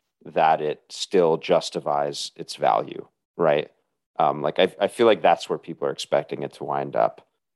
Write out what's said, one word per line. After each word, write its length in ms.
that 360
it 300
still 460
justifies 1000
its 200
value, 500
right? 340
Um, 240
like, 160
I, 220
I 80
feel 180
like 160
that's 260
where 100
people 300
are 40
expecting 500
it 120
to 100
wind 320
up. 300